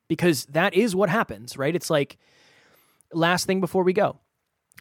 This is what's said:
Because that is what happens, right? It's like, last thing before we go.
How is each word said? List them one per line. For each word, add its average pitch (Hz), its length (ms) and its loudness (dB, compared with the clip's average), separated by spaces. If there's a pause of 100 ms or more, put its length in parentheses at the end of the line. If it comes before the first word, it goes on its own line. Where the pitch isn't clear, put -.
Because 165 380 0
that 165 280 0
is 190 220 2
what 190 140 2
happens, 120 460 -4
right? 143 180 -2
It's - 160 -6
like, 147 280 0 (920)
last 170 340 0
thing 190 140 0
before 185 220 0
we 180 100 2
go. 175 260 0 (640)